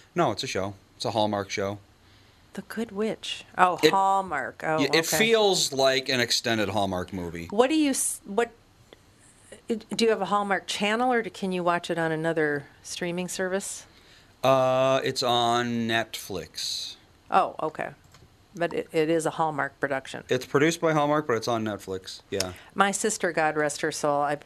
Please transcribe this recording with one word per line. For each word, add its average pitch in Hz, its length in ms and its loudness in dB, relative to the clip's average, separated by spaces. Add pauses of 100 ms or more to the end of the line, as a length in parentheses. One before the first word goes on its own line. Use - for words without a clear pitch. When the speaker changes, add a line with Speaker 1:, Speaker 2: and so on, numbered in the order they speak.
(160)
Speaker 1:
No, 160 160 2
it's 101 120 -6
a 131 40 -8
show. 98 280 -4 (200)
It's - 100 -8
a 113 60 -2
Hallmark 104 380 0
show. 101 300 -4 (720)
Speaker 2:
The - 100 -12
Good 226 280 -8
Witch. 202 540 -6 (120)
Oh, 180 240 4
Speaker 1:
It 156 100 8
Speaker 2:
Hallmark. 190 760 2
Oh, 160 120 2
Speaker 1:
yeah, 143 80 2
it - 20 -2
Speaker 2:
okay. 160 120 4 (160)
Speaker 1:
feels 208 540 4
like 135 380 2
an 131 100 2
extended 113 500 2
Hallmark 95 440 -2
movie. 85 360 -6
Speaker 2:
What 247 200 4
do 320 80 0
you 294 140 2
s-, - 340 -4
what, 233 260 -2 (1160)
do 220 340 -4
you 226 60 6
have 202 120 2
a 190 40 -4
Hallmark 196 420 0
channel, 226 460 0
or 233 80 2
do, 185 80 -6
can 185 240 -4
you 180 100 -2
watch 170 260 0
it 170 80 -2
on 165 140 0
another 156 540 0 (180)
streaming 175 460 -6
service? 190 560 -6 (580)
Speaker 1:
Uh, 131 580 4
it's 131 220 -4
on 120 640 2
Netflix. - 1080 -6 (360)
Speaker 2:
Oh, 175 320 2
okay. - 280 -6 (640)
But 165 200 -4
it, 160 180 -6
it 156 180 0
is 160 160 2
a 156 40 -2
Hallmark 143 500 -4
production. 135 480 -6
Speaker 1:
It's 127 180 0
produced 160 360 2
by 160 100 2
Hallmark, 151 360 2
but 117 100 2
it's 110 100 -6
on 117 160 0
Netflix. 95 560 -8 (100)
Yeah. 95 220 -2 (240)
Speaker 2:
My 196 160 4
sister, 202 400 -2
God 156 240 2
rest 151 240 0
her 151 140 -2
soul, 143 300 0
I 147 220 -2